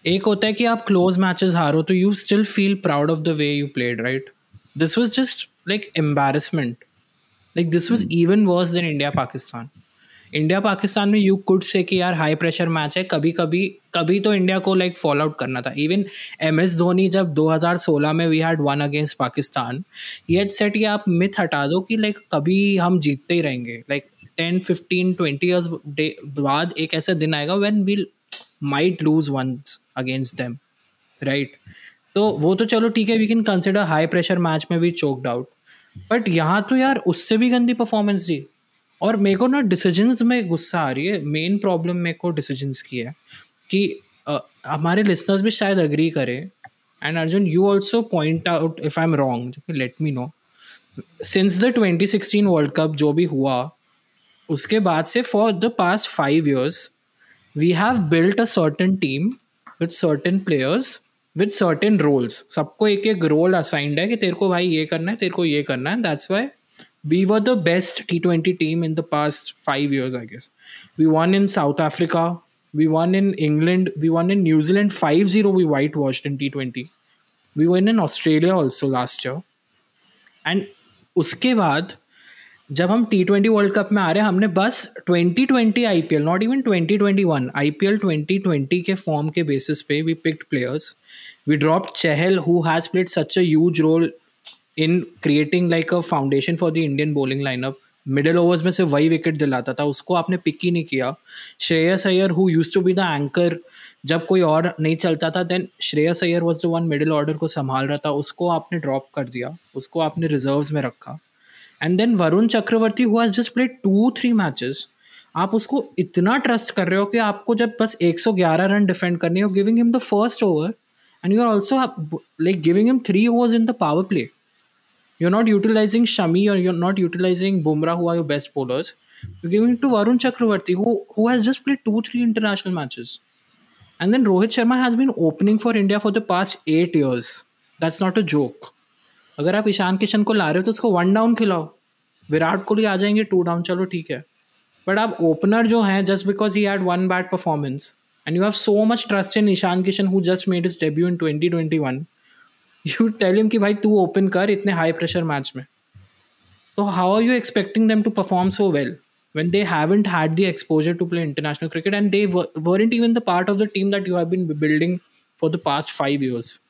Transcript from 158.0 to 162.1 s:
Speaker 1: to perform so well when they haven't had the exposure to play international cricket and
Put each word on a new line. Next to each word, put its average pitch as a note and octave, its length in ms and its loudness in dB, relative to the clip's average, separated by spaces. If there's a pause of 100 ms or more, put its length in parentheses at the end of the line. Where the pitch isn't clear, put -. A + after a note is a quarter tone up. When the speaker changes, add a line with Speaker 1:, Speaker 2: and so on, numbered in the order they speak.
Speaker 1:
to A3 120 2
perform F#3 380 0
so G3+ 100 2 (100)
well C3 140 -2 (480)
when E3 160 0
they G3+ 160 2
haven't F3+ 440 2
had D#3+ 220 0
the G3 120 2
exposure D#3+ 520 0
to F3+ 120 -2
play E3+ 100 -2
international D3+ 520 -6
cricket F3+ 240 -2
and G#3 160 2